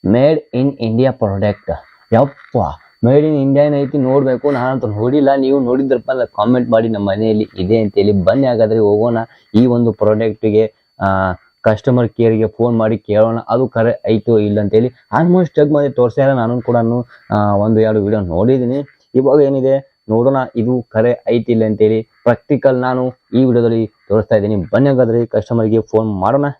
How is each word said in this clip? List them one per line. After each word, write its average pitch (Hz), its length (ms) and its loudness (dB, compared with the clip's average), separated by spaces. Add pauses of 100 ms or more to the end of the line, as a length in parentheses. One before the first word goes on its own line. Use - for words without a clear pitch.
made 131 300 2
in 131 300 -4
India 123 420 -2
product. 101 640 -4 (420)
ಯಪ್ಪ, 135 440 -2 (480)
made 135 160 4
in 156 220 0
India 139 160 2
ಏನ್ 147 160 2
ಐತಿ 139 220 -4
ನೋಡ್ಬೇಕು. 131 540 0
ನಾನಂತೂ 127 360 -2
ನೋಡಿಲ್ಲ, 127 480 0
ನೀವು 135 240 0
ನೋಡಿದ್ರಪ್ಪ 131 520 -2
ಅಂದ್ರೆ 127 160 -2
ಕಾಮೆಂಟ್ 120 420 -2
ಮಾಡಿ 113 200 0
ನಮ್ಮ 101 200 -4
ಮನೆಯಲ್ಲಿ 107 460 -2
ಇದೆ 95 240 0
ಅಂತೇಳಿ. 104 320 0
ಬನ್ನಿ 101 360 0
ಹಾಗಾದ್ರೆ 113 320 0
ಹೋಗೋಣ 110 380 2 (380)
ಈ 117 100 4
ಒಂದು 120 280 0
ಪ್ರಾಡಕ್ಟ್ಗೆ, 107 800 0 (280)
ಆ, 95 320 0 (280)
ಕಸ್ಟಮರ್ 120 480 0
ಕೇರ್‌ಗೆ 113 380 0
ಫೋನ್ 117 300 -2
ಮಾಡಿ 110 200 0
ಕೇಳೋಣ 110 420 0
ಅದು 123 280 -2
ಖರೆ 113 400 -2
ಐತೋ 113 300 0
ಇಲ್ಲ 104 220 0
ಅಂತೇಳಿ. 107 280 0
Almost 170 720 0
ಜಗ್ 147 160 2
ಮಂದಿ 143 200 0
ತೋರ್ಸ್ಯಾರ, 135 380 0
ನಾನು 120 300 -2
ಕೂಡ, 120 160 -2 (540)
ಆ, 104 240 0
ಒಂದು 107 240 2
ಎರಡು 110 240 2
ವಿಡಿಯೋ 104 180 -2
ನೋಡಿದೀನಿ. 123 920 -2
ಇವಾಗ 135 260 2
ಏನಿದೆ 135 680 -2
ನೋಡೋಣ 120 280 2 (180)
ಇದು 120 340 -4
ಖರೆ 120 400 -2
ಐತಿ 117 220 -2
ಇಲ್ಲ 110 140 2
ಅಂತೇಳಿ. 107 360 0
ಪ್ರಾಕ್ಟಿಕಲ್ 127 800 -2
ನಾನು 127 320 -4 (200)
ಈ 131 120 2
ವಿಡಿಯೋದಲ್ಲಿ 113 420 0
ತೋರಿಸ್ತಾ - 480 -2
ಇದ್ದೀನಿ. 104 200 0
ಬನ್ನಿ 117 340 0
ಹಾಗಾದ್ರೆ 117 360 0
ಕಸ್ಟಮರ್‌ಗೆ 110 560 -2
ಫೋನ್ 110 380 -2
ಮಾಡೋಣ 127 260 0 (140)